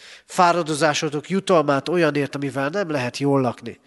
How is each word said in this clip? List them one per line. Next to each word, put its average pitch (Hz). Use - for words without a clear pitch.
Fáradozásotok 156
jutalmát 156
olyanért, 147
amivel 139
nem 190
lehet 123
jól 139
lakni. 139